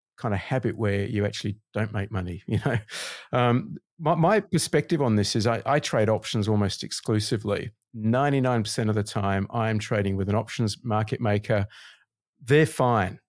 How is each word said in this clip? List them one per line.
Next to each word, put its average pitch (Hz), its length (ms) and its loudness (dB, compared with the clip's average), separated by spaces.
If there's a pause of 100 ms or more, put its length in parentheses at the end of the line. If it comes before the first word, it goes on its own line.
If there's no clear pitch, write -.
(180)
kind 113 160 -2
of 92 60 0
habit 120 360 -2
where 101 300 -2
you 104 180 -2
actually 104 340 -4 (160)
don't 110 200 -2
make 101 180 -4
money, 92 320 -6
<laughs> - 40 -12
you 113 180 0
know? 120 120 2 (540)
Um, 123 460 2 (220)
my, 160 160 2
my 175 240 4
perspective 160 640 0
on 113 140 4
this 101 180 0
is 107 100 0
I, 117 220 0
I 143 120 2
trade 110 300 2
options 107 380 0
almost 104 360 0
exclusively. 104 880 -2 (220)
Ninety-nine 123 720 2
percent 110 260 -2
of 107 60 0
the 104 80 0
time, 98 480 -2
I 113 180 -2
am 107 80 0
trading 101 400 -2
with 95 120 -2
an 101 60 2
options 110 480 -2
market 110 380 -2
maker. 104 460 0 (760)
They're 147 220 6
fine, 120 640 0